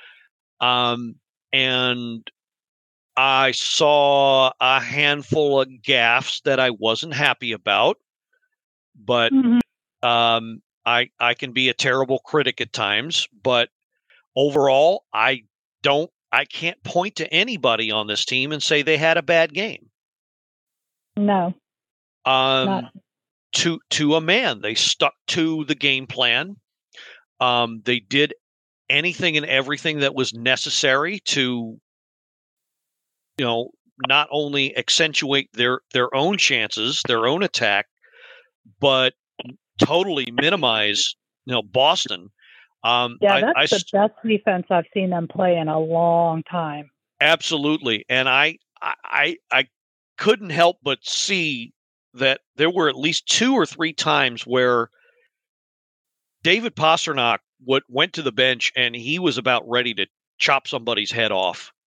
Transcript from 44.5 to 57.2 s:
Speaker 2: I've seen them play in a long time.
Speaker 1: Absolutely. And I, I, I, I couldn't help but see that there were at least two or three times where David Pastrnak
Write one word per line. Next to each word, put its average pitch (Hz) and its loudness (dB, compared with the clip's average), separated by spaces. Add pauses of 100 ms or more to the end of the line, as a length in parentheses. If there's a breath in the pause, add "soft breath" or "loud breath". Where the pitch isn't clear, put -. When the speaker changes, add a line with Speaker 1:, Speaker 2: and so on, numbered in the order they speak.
Speaker 2:
I've 175 2 (100)
seen 190 -2
them 170 -2
play 180 0
in 160 -2
a 156 -2
long 165 2
time. 151 -8 (300)
Speaker 1:
Absolutely. 147 0
And 131 0
I, 143 2 (220)
I, - -6 (100)
I, - -2 (140)
I 131 0 (500)
couldn't 208 0
help 170 2
but 135 -2
see 151 -4 (420)
that 131 0 (160)
there 160 2
were 175 2
at 131 -2
least 151 -4
two 254 2
or 202 2
three 160 -6
times 139 -2
where 123 0 (1500)
David 208 0
Pastrnak 143 0 (260)